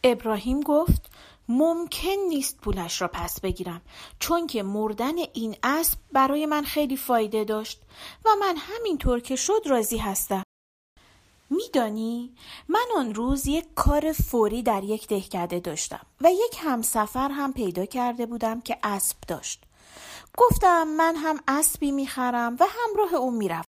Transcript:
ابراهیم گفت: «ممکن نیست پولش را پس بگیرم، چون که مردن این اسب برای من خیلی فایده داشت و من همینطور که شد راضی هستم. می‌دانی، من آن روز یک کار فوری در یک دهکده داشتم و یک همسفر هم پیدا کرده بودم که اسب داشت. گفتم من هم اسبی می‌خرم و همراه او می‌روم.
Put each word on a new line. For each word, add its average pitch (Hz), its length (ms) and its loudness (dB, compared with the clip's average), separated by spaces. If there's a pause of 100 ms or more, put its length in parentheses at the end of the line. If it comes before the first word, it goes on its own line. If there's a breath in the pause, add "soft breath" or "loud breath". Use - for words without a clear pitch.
ابراهیم 240 580 2
گفت: 302 400 4 (480 loud breath)
«ممکن 330 680 0 (100)
نیست 277 280 -2
پولش 190 440 -4
را 180 60 -2
پس - 340 -6
بگیرم، 175 400 -6 (380 loud breath)
چون 339 280 0
که 220 160 -4
مردن 214 540 -2
این 226 460 -4
اسب 294 360 0 (120)
برای 277 340 4
من 302 180 0
خیلی 277 340 -2
فایده 220 460 0
داشت 214 380 -6 (440 loud breath)
و 440 40 6 (100)
من 381 180 0
همینطور 359 640 -2
که 262 160 -4
شد 427 300 2
راضی 233 320 2
هستم. 202 460 -2 (1080 soft breath)
می‌دانی، 240 840 -2 (320 loud breath)
من 440 180 2 (120)
آن 233 180 -2
روز 269 320 0
یک 311 180 0 (100)
کار 302 360 4
فوری 226 520 0
در 208 200 0
یک 214 240 -4
دهکده 175 520 -4
داشتم - 460 -8 (160)
و 330 100 8
یک 440 280 0
همسفر 247 680 -2
هم 277 240 -4
پیدا 185 320 -4
کرده 240 400 -4
بودم 226 360 -4
که - 220 -6
اسب 202 340 -2 (100)
داشت. - 360 -8 (720 loud breath)
گفتم 359 500 6
من 330 280 2
هم 311 320 -2
اسبی 285 440 2
می‌خرم 247 680 -2
و 359 100 8
همراه 415 440 0
او 254 180 0
می‌روم. 180 320 -2 (100)